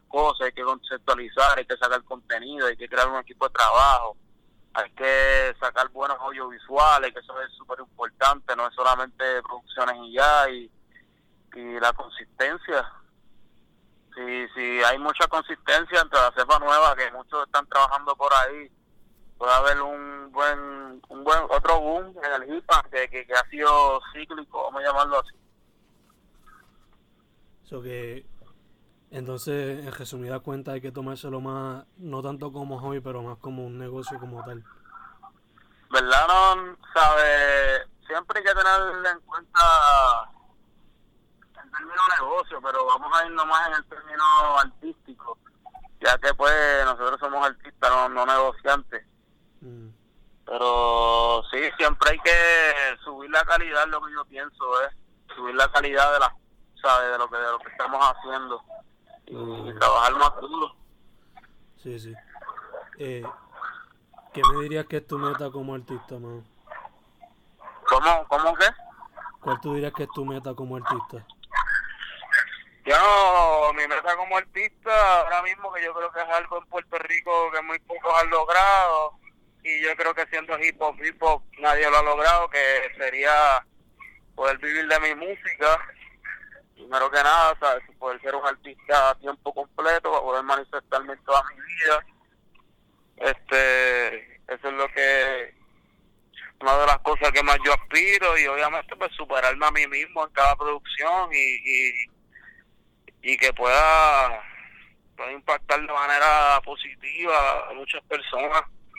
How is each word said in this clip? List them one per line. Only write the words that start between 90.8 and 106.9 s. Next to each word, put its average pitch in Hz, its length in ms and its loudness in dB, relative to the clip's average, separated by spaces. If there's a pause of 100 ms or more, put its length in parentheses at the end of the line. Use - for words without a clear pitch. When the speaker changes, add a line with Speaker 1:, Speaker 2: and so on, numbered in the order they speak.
Speaker 1:
en - 120 -20
toda 139 240 4
mi 139 120 -20
vida. 156 440 -2 (1120)
Este, 127 1300 0
eso 127 220 -8
es 139 40 -8
lo 139 140 -2
que, 135 640 0 (1080)
una 135 160 4
de 147 80 4
las 143 140 6
cosas 147 340 2
que 143 100 2
más 143 220 4
yo 143 80 4
aspiro, 180 640 2
y 147 100 4
obviamente, 151 480 -4
pues, 185 180 -6
superarme 131 520 0
a 151 60 4
mí 147 160 0
mismo 151 380 -6
en 147 60 -14
cada 139 240 4
producción 147 760 -4
y, 143 40 0
y, 127 560 -2 (1300)
y 131 140 0
que 131 160 2
pueda, 135 880 4 (760)
pueda 127 160 -10
impactar 147 480 -2
de 151 120 -8
manera 143 720 4
positiva 143 1080 -2